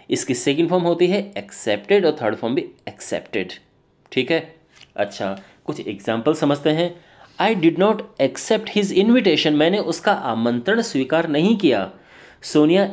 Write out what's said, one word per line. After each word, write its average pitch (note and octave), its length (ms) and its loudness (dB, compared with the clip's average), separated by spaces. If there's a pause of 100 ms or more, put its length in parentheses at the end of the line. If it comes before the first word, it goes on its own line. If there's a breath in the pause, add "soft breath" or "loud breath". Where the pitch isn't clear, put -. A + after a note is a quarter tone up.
इसकी - 240 -2
सेकंड D3 360 0
फॉर्म F3+ 140 0
होती E3+ 240 2
है G3 120 0 (180)
एक्सेप्टेड F3+ 680 -2
और D3+ 160 0
थर्ड G#2+ 140 0
फॉर्म A#2+ 200 -4
भी - 100 -2 (220)
एक्सेप्टेड, - 680 -8 (580)
ठीक B2+ 200 0
है। D#3 240 -4 (400 soft breath)
अच्छा, G2+ 440 -6 (260 loud breath)
कुछ - 220 -8
एग्जांपल A2+ 460 -2
समझते D3 360 0
हैं। F3 260 0 (460 loud breath)
"I G3 140 2
did D#3+ 220 2
not G#3 240 2 (200)
accept G3+ 480 -2
his G3+ 280 -2
invitation", G3 540 4
मैंने E3 280 2
उसका E3 320 -2
आमंत्रण A#2+ 720 -2
स्वीकार D#3+ 460 0
नहीं D#3+ 300 2
किया। G2+ 340 2 (520 loud breath)
"सोनिया D#3 500 4